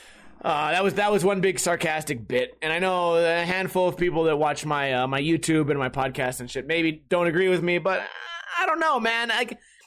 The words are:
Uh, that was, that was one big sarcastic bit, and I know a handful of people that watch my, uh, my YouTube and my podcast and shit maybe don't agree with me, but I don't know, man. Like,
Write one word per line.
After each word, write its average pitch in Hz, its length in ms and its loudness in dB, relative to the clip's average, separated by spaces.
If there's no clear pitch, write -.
Uh, 151 300 -2
that 185 120 2
was, 185 100 2
that 208 160 0
was 196 140 2
one 196 160 2
big 185 180 0
sarcastic 156 680 -2
bit, 123 320 -2
and 156 100 -2
I 160 80 0
know 180 360 2
a 170 320 2
handful 185 420 0
of 175 80 -2
people 165 280 0
that 156 120 4
watch 147 300 0
my, 143 260 0
uh, 127 140 2
my 135 120 -2
YouTube 156 520 2
and 147 80 2
my 131 100 0
podcast 127 520 -2
and 120 100 -12
shit 131 160 -8
maybe 160 420 0
don't 175 200 2
agree 180 200 2
with 180 140 2
me, 175 160 0
but 180 240 0
I 370 60 2
don't 320 120 0
know, 311 220 2
man. 233 300 0
Like, 240 280 -2